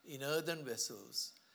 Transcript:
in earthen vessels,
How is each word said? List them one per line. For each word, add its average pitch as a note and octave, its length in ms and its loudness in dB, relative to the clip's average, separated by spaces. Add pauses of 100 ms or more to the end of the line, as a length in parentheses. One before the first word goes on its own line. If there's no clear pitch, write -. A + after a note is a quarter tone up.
in C#3 200 -6
earthen D#3+ 420 2
vessels, - 680 -2 (220)